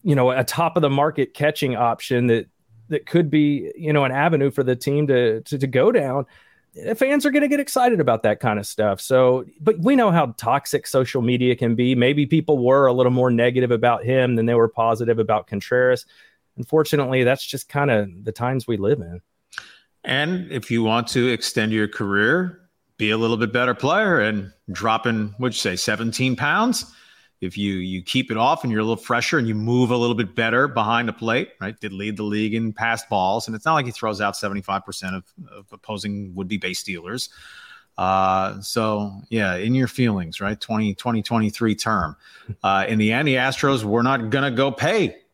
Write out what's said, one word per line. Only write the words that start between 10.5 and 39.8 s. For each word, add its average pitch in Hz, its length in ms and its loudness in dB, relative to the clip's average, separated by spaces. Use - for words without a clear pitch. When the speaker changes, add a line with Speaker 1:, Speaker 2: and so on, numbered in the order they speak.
Speaker 1:
social 131 340 0
media 123 340 2
can 117 200 0
be. 123 200 2
Maybe 139 300 2
people 151 380 2
were 135 220 6
a 127 80 4
little 123 180 4
more 127 200 2
negative 123 400 2
about 117 320 2
him 123 320 2
than 113 100 2
they 117 100 2
were 117 120 6
positive 113 520 0
about 110 280 0
Contreras. 123 580 0
Unfortunately, 131 680 0
that's 127 220 2
just - 240 -10
kinda 131 380 0
the 110 80 -6
times 123 360 -4
we 113 100 -2
live 107 220 0
in. 87 220 -12
Speaker 2:
And 160 480 -4
if 127 200 -6
you 117 120 0
want 113 260 0
to 123 180 2
extend 113 440 -2
your 107 160 0
career, 117 720 -2
be 107 120 0
a 110 80 0
little 113 180 2
bit 110 160 -2
better 123 220 2
player 175 480 0
and 104 320 -2
dropping, 110 680 -2
what'd 123 160 -2
you - 60 -6
say, 92 160 -2
seventeen 113 640 -2
pounds? 196 560 -2
If 92 160 -8
you, 101 160 -2
you 92 280 -6
keep 127 300 -4
it 110 60 -2
off 139 260 2
and 123 80 -2
you're 107 80 0
a 110 60 0
little 113 100 0
fresher 120 420 -2
and 123 120 0
you 110 40 -2
move 117 380 0
a 123 60 2
little 120 180 0
bit 107 180 -4
better 117 360 2
behind 117 400 0
the 104 40 -8
plate, 113 360 -2
right? 104 180 -10
Did 107 140 -10
lead 101 240 -8
the - 80 -8
league 107 300 -2
in 113 180 -4
passed 113 380 -4
balls. 98 380 -2
And 113 80 -10
it's 107 100 -16
not 160 80 2
like 143 120 0
he 120 60 -6
throws 107 300 -4
out 101 160 -2
seventy-five 98 480 -4
percent 95 280 -10
of, 92 120 -10
of 101 220 -20
opposing 101 640 -10
would-be 95 200 -6
base 92 240 -6
stealers. 92 480 -10
Uh, 95 640 0
so, 104 500 -4
yeah, 104 280 -2
in 107 200 -2
your 131 140 2